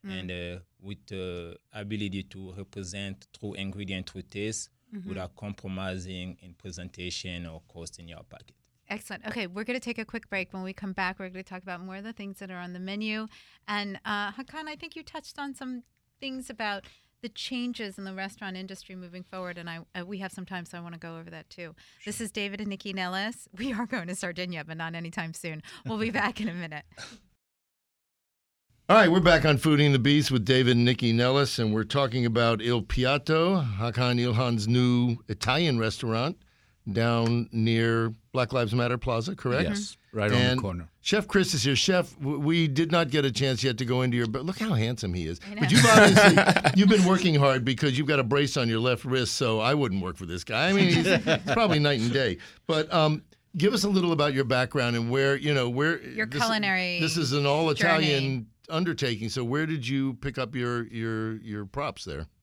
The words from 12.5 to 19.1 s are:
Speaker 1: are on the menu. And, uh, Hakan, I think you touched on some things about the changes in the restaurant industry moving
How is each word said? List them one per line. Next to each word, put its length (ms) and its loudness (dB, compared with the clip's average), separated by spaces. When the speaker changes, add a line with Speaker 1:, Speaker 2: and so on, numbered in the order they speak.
Speaker 1:
are 60 -12
on 160 -12
the 60 -14
menu. 480 -6
And, 340 -6
uh, 300 -6
Hakan, 340 -12
I 80 -12
think 220 -16
you 60 -16
touched 360 -16
on 160 -10
some 280 -12
things 300 -12
about 340 -8
the 80 -10
changes 680 -8
in 60 -12
the 100 -12
restaurant 440 -10
industry 400 -14
moving 260 -16